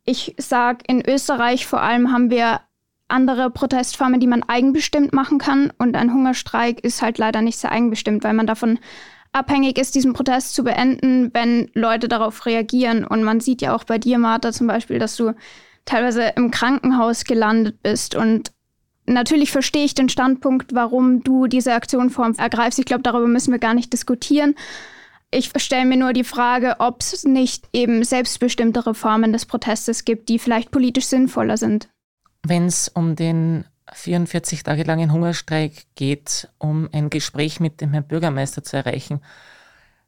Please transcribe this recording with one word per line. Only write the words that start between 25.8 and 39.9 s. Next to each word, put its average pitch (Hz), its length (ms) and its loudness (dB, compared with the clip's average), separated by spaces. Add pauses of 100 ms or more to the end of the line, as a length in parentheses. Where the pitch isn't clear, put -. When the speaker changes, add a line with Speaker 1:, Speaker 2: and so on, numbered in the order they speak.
Speaker 1:
mir 262 100 4
nur 254 160 2
die 247 120 0
Frage, 240 540 0
ob's - 460 -4
nicht 262 480 2
eben 233 320 2
selbstbestimmtere 240 920 0
Formen 220 380 2
des 233 140 -4
Protestes 226 580 -4
gibt, 226 240 -2
die 233 100 2
vielleicht 233 320 -2
politisch 254 360 0
sinnvoller 247 500 0
sind. 214 320 -2 (540)
Speaker 2:
Wenn's 170 460 0
um 165 280 -2
den 165 480 0 (300)
vierundvierzig 175 680 -4
Tage 151 220 -2
langen 160 280 0
Hungerstreik 156 720 -2 (120)
geht, - 600 -4
um 151 360 -2
ein 151 180 -2
Gespräch 151 500 -4
mit 156 200 -4
dem 147 120 -2
Herrn 147 140 -2
Bürgermeister 143 560 -4
zu - 140 -10
erreichen. 135 440 -6 (880)